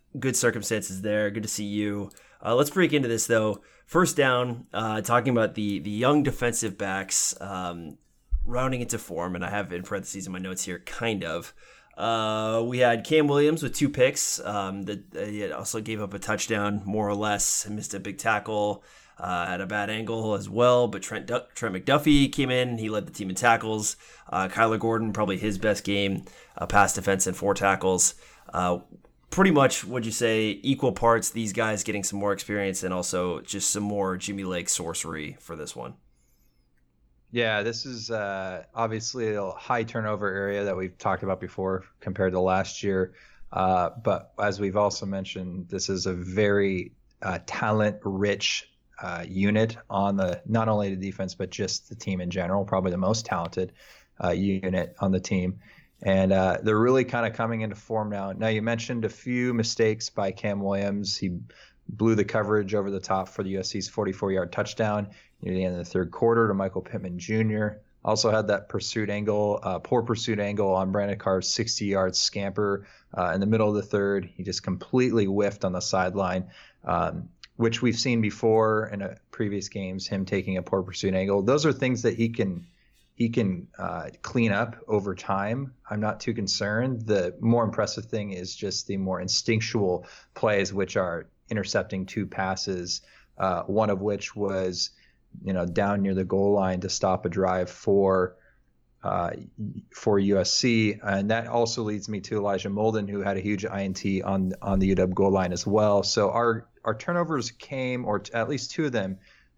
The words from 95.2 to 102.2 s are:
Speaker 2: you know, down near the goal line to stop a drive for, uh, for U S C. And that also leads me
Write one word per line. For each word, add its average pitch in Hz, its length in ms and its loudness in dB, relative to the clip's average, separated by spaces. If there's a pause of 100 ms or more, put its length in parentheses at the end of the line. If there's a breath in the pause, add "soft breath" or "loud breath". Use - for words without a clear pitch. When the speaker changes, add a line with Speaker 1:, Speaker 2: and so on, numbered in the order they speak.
Speaker 2:
you 95 100 -2
know, 90 120 0
down 101 360 2
near 98 140 0
the 95 80 2
goal 98 300 2
line 92 260 2
to 92 100 -6
stop 95 360 0
a 92 40 0
drive 92 400 0
for, 95 680 2 (680 soft breath)
uh, 95 260 -2 (640)
for 104 240 2
U 98 220 4
S 90 120 2
C. 110 520 2
And 101 260 0
that 113 160 0
also 117 380 0
leads 107 260 -4
me 107 120 -4